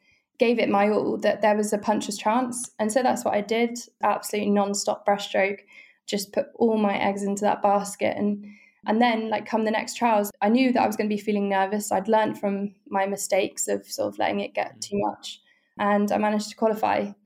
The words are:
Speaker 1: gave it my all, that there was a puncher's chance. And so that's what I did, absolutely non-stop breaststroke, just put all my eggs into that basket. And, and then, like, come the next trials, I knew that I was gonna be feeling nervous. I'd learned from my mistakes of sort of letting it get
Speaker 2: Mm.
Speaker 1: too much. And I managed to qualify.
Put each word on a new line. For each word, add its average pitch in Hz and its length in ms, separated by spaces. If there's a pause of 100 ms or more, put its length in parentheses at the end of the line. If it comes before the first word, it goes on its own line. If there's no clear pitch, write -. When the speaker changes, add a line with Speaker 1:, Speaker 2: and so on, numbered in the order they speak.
(380)
Speaker 1:
gave 233 220
it - 80
my 208 200
all, 214 300
that 208 240
there 214 140
was 214 160
a 208 60
puncher's 214 380
chance. 240 640
And 214 140
so 254 100
that's 240 220
what - 100
I 208 60
did, 233 400 (240)
absolutely 208 480
non-stop 202 520
breaststroke, 202 540 (480)
just 202 260
put 196 220
all 226 220
my 202 200
eggs 202 280
into 202 180
that 202 200
basket. 202 540
And, 208 300 (400)
and 214 160
then, 220 260
like, 214 180
come 220 180
the 214 80
next - 240
trials, 214 340 (100)
I 208 100
knew 247 220
that 233 80
I 220 60
was 214 80
gonna 214 140
be 208 100
feeling 202 300
nervous. 196 420
I'd 190 160
learned 220 320
from 202 380 (100)
my 196 180
mistakes 196 640
of 202 180
sort - 300
of 208 60
letting 95 180
it - 160
get - 220
Speaker 2:
Mm. 110 40
Speaker 1:
too 202 200
much. - 400 (400)
And 208 320
I 208 60
managed 214 320
to - 60
qualify. 208 540 (160)